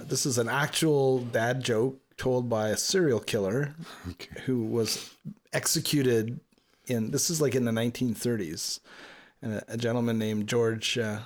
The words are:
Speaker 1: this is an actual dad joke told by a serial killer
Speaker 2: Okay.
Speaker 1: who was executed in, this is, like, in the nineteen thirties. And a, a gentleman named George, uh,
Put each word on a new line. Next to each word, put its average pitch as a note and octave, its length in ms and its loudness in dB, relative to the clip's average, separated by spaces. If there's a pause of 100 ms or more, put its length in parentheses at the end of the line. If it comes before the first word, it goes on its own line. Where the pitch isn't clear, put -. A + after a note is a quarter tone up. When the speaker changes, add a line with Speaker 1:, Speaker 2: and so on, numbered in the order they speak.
Speaker 1:
this C3 180 -2
is B2 120 2
an A#2 120 2
actual C#3 680 2
dad A#2+ 440 0
joke B2 360 2 (180)
told B2+ 320 0
by G#2+ 200 2
a G#2 80 2
serial D3+ 420 2
killer A#2+ 560 0 (340)
Speaker 2:
Okay. - 360 -14
Speaker 1:
who B2+ 180 0
was A2+ 500 -2 (400)
executed B2+ 840 2 (480)
in, A2+ 240 0
this C#3 180 0
is, D#3+ 100 -2
like, C3+ 140 4
in B2+ 120 2
the A#2 60 2
nineteen A#2 440 0
thirties. G#2 640 -4 (600)
And A2 120 -4
a, - 200 -6
a A#2 40 -6
gentleman A#2 400 0
named G#2+ 300 0
George, A2+ 500 0
uh, G#2+ 280 -2